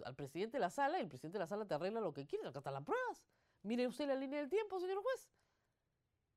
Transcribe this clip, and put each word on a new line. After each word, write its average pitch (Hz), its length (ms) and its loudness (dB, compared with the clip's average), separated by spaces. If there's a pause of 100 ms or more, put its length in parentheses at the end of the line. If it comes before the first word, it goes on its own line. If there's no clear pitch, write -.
al 131 100 -6
presidente 180 440 -2
de - 20 4
la 180 100 4
sala, 285 280 4
y 311 40 2
el 196 60 -2
presidente 156 300 -6
de 185 60 2
la - 20 -8
sala 202 200 -2
te 170 80 2
arregla 190 260 2
lo 185 120 2
que 139 140 -6
quiere, 381 200 -2
acá 139 120 -6
están 139 160 -4
las 139 100 -4
pruebas. 480 380 0 (400)
Mire 240 240 2
usted 294 200 0
la 277 100 4
línea 269 240 0
del 277 100 -2
tiempo, 381 300 2
señor 381 220 0
juez". 494 280 0 (1080)